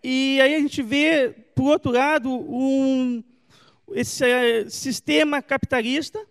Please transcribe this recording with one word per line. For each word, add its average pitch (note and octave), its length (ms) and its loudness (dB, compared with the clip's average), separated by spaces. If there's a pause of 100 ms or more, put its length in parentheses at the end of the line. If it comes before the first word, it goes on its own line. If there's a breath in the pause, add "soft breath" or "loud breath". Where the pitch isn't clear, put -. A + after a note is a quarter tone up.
E C4+ 380 2
aí C#4 140 4
a D#4 40 0
gente C#4+ 220 -2
vê, C#4 480 2 (240)
por C4+ 200 2
outro C#4+ 180 0
lado, C4+ 400 0
um, B3+ 920 -2 (680 soft breath)
esse, C4 340 -4
é, A#3+ 420 2
sistema D4 760 -2
capitalista C4+ 880 -4